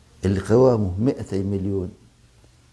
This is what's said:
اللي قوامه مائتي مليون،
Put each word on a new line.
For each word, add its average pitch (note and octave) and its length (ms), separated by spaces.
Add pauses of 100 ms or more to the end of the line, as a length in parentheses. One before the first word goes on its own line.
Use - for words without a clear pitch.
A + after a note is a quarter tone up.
(240)
اللي F#2+ 160
قوامه G#2+ 600
مائتي G2+ 420
مليون، F#2+ 500 (800)